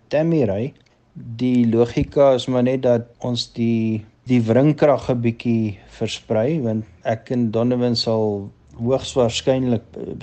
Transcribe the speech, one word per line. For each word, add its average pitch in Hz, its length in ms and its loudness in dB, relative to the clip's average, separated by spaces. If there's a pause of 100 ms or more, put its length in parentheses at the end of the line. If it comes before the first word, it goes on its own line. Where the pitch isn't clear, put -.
Tammy 156 360 0
ry. 107 280 -4 (440)
Die 123 500 0
logika 127 680 2
is 120 120 -4
maar 127 160 0
net 131 200 0
dat 120 240 2 (140)
ons 120 320 -6
die, 113 520 -2 (200)
die 123 160 2
wringkrag 139 720 2
'n 123 100 0
bietjie 113 580 -2 (200)
versprei, 117 640 -2
want 110 240 -4 (200)
ek - 260 -4
en 120 200 0
Donovan 120 460 0
sal 107 540 -2 (260)
hoogs 127 400 -2
waarskynlik, 127 680 0 (140)
eh, - 260 -10